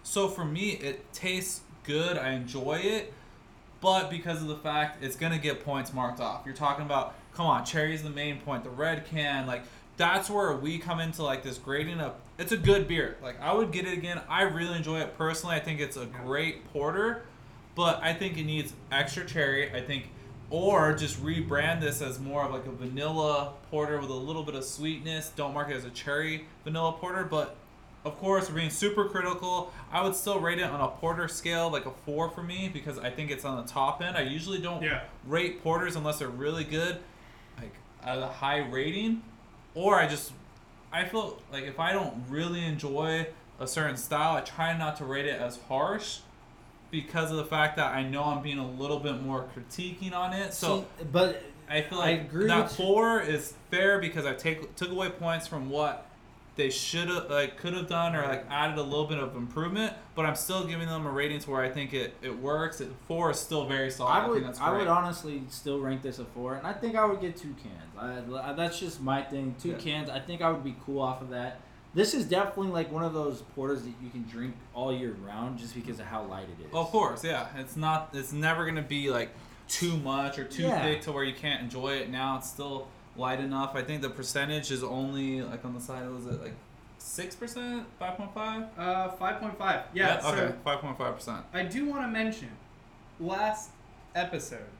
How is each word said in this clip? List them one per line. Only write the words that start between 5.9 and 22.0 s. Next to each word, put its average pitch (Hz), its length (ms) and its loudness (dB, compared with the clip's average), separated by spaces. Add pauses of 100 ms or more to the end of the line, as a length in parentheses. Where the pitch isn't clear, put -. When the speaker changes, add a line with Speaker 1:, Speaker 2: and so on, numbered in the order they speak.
Speaker 1:
marked 123 260 -2
off. 113 260 -2
You're 135 100 -8
talking 147 300 2
about, 143 300 2 (180)
come 170 120 0
on, 127 180 6
cherry's 156 400 2
the 156 60 -4
main 143 320 -4
point, 127 240 -4
the 131 40 -8
red 151 360 0
can, 143 420 0
like, 123 140 -2 (340)
that's 185 340 4
where 196 260 4
we 151 240 -2
come 165 200 -2
into, 160 240 -2
like, 135 200 0
this 131 140 -6
grading 156 420 -2
of, 139 140 -2 (240)
it's - 140 0
a 220 60 4
good 196 300 8
beer. 160 340 2
Like, 127 200 -8
I 156 120 4
would 214 180 4
get 180 140 0
it 185 120 0
again. 170 300 -4
I 175 160 6
really 170 320 2
enjoy 160 260 0
it - 160 -4
personally. 160 380 0
I 151 40 4
think 151 220 -2
it's 135 160 -4
a 123 80 -6
great 131 680 -2
porter, 185 520 2 (500)
but 165 260 4
I 165 120 4
think 180 240 -2
it 160 80 -2
needs 151 280 0 (180)
extra 139 340 2
cherry. 139 480 2
I 127 80 -2
think, 131 280 -4 (400)
or 165 440 6
just 147 300 -2
rebrand 160 580 2
this 143 200 0